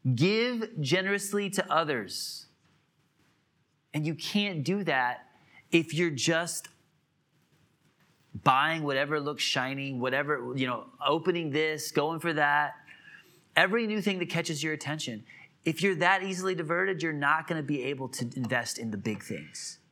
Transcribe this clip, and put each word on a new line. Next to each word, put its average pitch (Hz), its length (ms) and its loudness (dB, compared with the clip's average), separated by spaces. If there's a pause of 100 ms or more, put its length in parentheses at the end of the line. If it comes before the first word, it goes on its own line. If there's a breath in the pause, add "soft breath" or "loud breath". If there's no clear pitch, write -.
(160)
Give 220 540 2 (120)
generously 196 680 2
to - 200 0
others. 143 760 0 (1500)
And 151 120 0
you 160 100 -2
can't 190 480 -2
do 190 200 0
that 127 460 0 (420 soft breath)
if 165 220 4
you're 170 160 2
just 165 580 0 (1800)
buying 151 400 4
whatever 143 360 0
looks 147 240 -4
shiny, 139 500 -2
whatever, 131 640 0
you 131 100 0
know, 120 200 -4 (180)
opening 160 460 2
this, 156 400 -2
going 156 280 0
for 165 140 -2
that. 147 420 2 (800 loud breath)
Every 196 320 4
new 214 140 0
thing 190 180 0
that 165 100 -2
catches 160 320 -2
your 156 120 -2
attention. 139 500 -6 (400 loud breath)
If 156 180 0
you're 196 140 4
that 185 280 4
easily 185 320 -2
diverted, 170 460 0
you're 160 120 -2
not 147 340 2
gonna 156 160 -2
be 135 200 -2
able 131 260 -4
to 120 260 -6
invest 123 440 -2
in 113 120 -6
the 104 60 -6
big 101 260 -4
things. - 540 -12 (140)